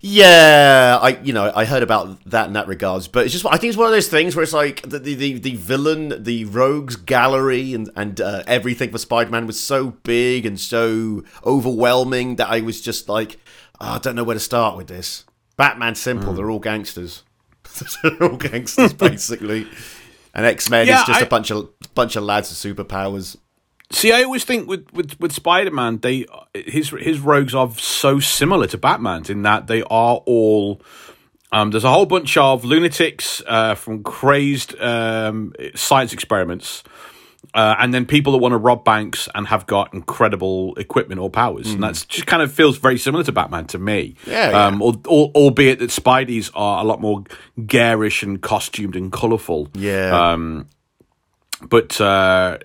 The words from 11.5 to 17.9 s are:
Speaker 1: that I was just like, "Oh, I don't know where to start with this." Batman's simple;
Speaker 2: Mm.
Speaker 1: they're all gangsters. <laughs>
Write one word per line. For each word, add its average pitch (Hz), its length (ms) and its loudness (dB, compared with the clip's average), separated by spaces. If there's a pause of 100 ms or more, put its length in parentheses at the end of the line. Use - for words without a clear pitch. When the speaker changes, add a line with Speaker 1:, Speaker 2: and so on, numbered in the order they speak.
Speaker 1:
that 117 140 -4
I 113 100 0
was 113 220 -8
just - 260 -8
like, 107 300 -4 (420)
"Oh, 110 140 -8
I 120 60 -6
don't 123 160 -6
know 120 80 -4
where 117 100 -4
to 107 60 -6
start 110 360 -2
with 90 120 -16
this." - 360 -14 (320)
Batman's 117 420 0
simple; 101 360 -4
Speaker 2:
Mm. - 20 -6
Speaker 1:
they're 104 140 -4
all 110 80 -4
gangsters. 98 640 -8 (420)
<laughs> - 380 -12